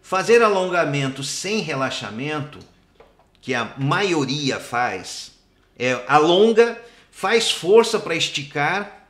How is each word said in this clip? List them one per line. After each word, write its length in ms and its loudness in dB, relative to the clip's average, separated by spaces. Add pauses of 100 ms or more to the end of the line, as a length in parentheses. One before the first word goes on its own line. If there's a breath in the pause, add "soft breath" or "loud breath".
Fazer 420 4
alongamento 800 0
sem 360 -4
relaxamento, 960 -6 (800)
que 140 -4
a 220 -4
maioria 840 0
faz, 720 -6 (460)
é, 280 -2
alonga, 720 4 (300 loud breath)
faz 400 0
força 480 0
pra 160 -4
esticar 960 -4